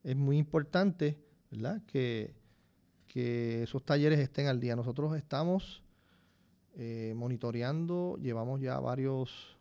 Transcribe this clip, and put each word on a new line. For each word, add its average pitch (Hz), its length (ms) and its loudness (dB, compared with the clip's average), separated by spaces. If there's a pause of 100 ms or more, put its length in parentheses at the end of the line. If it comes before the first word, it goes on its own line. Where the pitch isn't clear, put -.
Es 131 120 -2
muy 139 220 4
importante, 151 840 2 (320)
¿verdad? 131 340 -4
Que, 120 480 -2 (760)
que 120 560 -2
esos 131 200 -4
talleres 147 360 4
estén 143 280 0
al 127 120 2
día. 117 160 0
Nosotros 131 420 -2
estamos, 165 680 -2 (920)
eh, 113 400 -6
monitoreando, 127 1080 -2
llevamos 123 400 -2
ya 131 180 -2
varios 131 800 -2